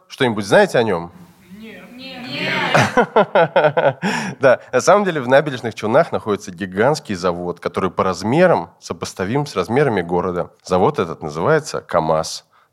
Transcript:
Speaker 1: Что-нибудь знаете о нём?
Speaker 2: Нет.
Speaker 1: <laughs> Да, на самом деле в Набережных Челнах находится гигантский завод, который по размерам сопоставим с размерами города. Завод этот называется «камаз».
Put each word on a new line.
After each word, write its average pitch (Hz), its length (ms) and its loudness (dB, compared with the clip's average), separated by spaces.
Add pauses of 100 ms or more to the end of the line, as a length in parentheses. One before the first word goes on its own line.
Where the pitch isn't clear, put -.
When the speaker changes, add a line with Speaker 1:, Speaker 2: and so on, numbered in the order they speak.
Speaker 1:
Что-нибудь 107 360 -2
знаете 170 320 4
о 120 60 4
нём? 87 300 -2 (440)
Speaker 2:
Нет. 214 280 -20 (1080)
Speaker 1:
<laughs> 165 1040 2 (400)
Да, 127 200 4 (140)
на 127 80 2
самом 196 240 4
деле 160 160 -2
в 120 60 -6
Набережных 131 460 0
Челнах 127 380 2
находится 101 400 -4
гигантский 101 640 -2
завод, 87 440 -4
который 95 300 -2
по 98 140 -2
размерам 104 760 0
сопоставим 101 680 -6
с - 100 -10
размерами 110 460 0
города. 87 500 -4 (120)
Завод 98 360 0
этот 82 240 -4
называется 95 580 -2
«камаз». 80 640 -2 (280)